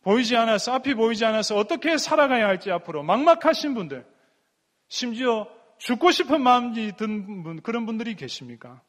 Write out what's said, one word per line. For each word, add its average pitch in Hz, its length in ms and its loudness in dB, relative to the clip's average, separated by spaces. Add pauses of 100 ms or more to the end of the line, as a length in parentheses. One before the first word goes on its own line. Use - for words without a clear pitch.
보이지 226 360 2
않아서, 226 360 0
앞이 262 220 -2
보이지 226 300 0
않아서 220 300 0
어떻게 285 420 0
살아가야 262 500 2
할지 190 240 0
앞으로 165 320 -4
막막하신 294 720 2
분들, 139 320 -8 (840)
심지어 233 600 -2 (320)
죽고 320 320 2
싶은 302 300 0
마음이 240 540 2
든 208 480 -8
분, 160 180 -12
그런 233 240 -6
분들이 226 300 -6
계십니까? 123 720 -16